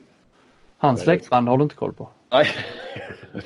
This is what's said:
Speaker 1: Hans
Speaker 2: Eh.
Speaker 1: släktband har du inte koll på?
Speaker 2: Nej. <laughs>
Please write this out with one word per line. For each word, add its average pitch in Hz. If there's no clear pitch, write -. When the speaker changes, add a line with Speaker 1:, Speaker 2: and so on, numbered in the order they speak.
Speaker 1:
Hans 127
Speaker 2:
Eh. -
Speaker 1:
släktband 123
har 127
du 139
inte 147
koll 101
på? -
Speaker 2:
Nej. 131
<laughs> -